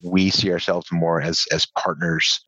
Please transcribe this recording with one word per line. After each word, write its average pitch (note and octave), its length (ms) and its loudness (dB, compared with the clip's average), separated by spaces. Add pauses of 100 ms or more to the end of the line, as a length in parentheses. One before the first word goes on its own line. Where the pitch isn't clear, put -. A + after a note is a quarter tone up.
We F#2 280 2
see F#2+ 240 0
ourselves E2+ 360 -2
more E2 320 0
as, D#2+ 300 -2
as E2 140 0
partners E2 840 -2